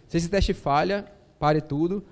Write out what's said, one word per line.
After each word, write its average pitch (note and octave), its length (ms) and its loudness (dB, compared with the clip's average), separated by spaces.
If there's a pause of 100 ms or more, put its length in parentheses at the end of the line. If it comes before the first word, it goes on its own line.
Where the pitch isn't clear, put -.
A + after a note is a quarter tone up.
se - 80 -4
esse E3+ 120 -2
teste G3 260 2
falha, F3 520 0 (320)
pare D3+ 220 2
tudo, E3+ 520 -4